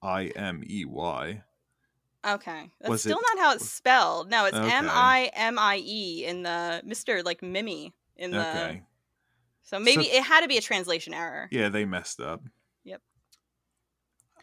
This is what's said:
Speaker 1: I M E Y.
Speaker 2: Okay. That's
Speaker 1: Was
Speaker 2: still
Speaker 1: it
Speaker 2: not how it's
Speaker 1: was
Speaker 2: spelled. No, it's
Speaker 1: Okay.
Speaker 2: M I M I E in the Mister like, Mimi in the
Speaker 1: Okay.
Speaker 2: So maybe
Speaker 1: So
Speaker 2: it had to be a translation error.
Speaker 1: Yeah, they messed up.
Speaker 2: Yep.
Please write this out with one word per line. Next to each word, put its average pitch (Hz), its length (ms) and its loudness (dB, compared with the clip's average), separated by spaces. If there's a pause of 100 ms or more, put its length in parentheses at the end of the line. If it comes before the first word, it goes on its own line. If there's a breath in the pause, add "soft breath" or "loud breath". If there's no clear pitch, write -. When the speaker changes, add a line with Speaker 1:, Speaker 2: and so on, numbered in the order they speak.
Speaker 1:
I 95 240 -2
M 90 420 -6
E 98 160 -6
Y. 78 580 -6 (840)
Speaker 2:
Okay. 202 460 -6 (100)
That's 208 100 -4
Speaker 1:
Was 226 120 0
Speaker 2:
still 320 160 0
Speaker 1:
it 453 60 -2 (100)
Speaker 2:
not 370 100 2
how 294 100 8
it's - 80 -4
Speaker 1:
was - 100 -8
Speaker 2:
spelled. 180 580 4
No, 220 140 4
it's 196 120 2
Speaker 1:
Okay. 214 40 0
Speaker 2:
M 247 280 2
I 254 460 4
M 233 240 0
I 202 260 4
E 180 420 -6
in 180 180 -6
the 170 400 -4
Mister 208 400 -4
like, 175 180 -4
Mimi 180 500 -6 (240)
in 180 140 -10
the 175 100 -2
Speaker 1:
Okay. 165 420 -4 (840)
Speaker 2:
So - 160 -8
maybe 269 240 6
Speaker 1:
So - 0 -
Speaker 2:
it 262 180 4
had 311 200 6
to 330 60 0
be 254 100 2
a - 20 0
translation 180 540 -2
error. 165 360 -8
Speaker 1:
Yeah, 113 200 2
they 107 140 0
messed 90 360 -6
up. 76 220 -8 (420)
Speaker 2:
Yep. - 160 -16 (1400)